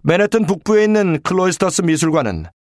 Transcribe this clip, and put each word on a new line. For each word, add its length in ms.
맨해튼 440
북부에 380
있는 360
클로이스터스 600
미술관은 640